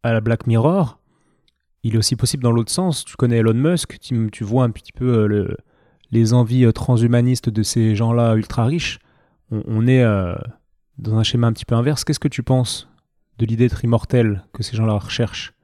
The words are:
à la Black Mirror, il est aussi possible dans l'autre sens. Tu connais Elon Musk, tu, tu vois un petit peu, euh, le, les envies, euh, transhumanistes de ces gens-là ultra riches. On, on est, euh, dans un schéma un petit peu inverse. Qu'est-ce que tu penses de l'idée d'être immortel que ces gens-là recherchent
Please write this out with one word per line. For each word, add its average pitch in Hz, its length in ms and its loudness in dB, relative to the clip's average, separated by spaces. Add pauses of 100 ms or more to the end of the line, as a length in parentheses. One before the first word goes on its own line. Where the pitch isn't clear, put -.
à 117 80 0
la 113 80 2
Black 113 260 -2
Mirror, 131 520 2 (840)
il 113 120 -2
est - 20 4
aussi 110 200 0
possible - 260 -2
dans 120 80 4
l'autre 117 200 0
sens. 180 340 -2
Tu - 100 -20
connais 120 220 2
Elon 113 160 4
Musk, 156 460 -2
tu, 113 320 -4
tu - 120 -10
vois 120 220 0
un 117 40 0
petit - 220 -12
peu, 123 280 0
euh, 107 80 2
le, 104 300 -2 (540)
les 113 220 2
envies, 123 320 4
euh, 113 80 4
transhumanistes 120 760 0
de 107 140 -2
ces 110 320 0
gens-là 117 400 2
ultra 110 300 -2
riches. 151 340 -4 (500)
On, 110 160 -4
on 110 220 0
est, 127 160 4
euh, 98 320 0 (640)
dans 110 180 -4
un 110 80 2
schéma 120 240 0
un 113 60 0
petit - 100 -10
peu 120 120 -2
inverse. 123 280 0
Qu'est-ce - 160 -2
que - 80 -4
tu 127 160 -4
penses - 460 -2 (480)
de 113 80 0
l'idée 113 240 2
d'être - 160 -4
immortel 117 680 0
que - 100 -12
ces - 140 -8
gens-là 110 200 0
recherchent - 580 -6 (100)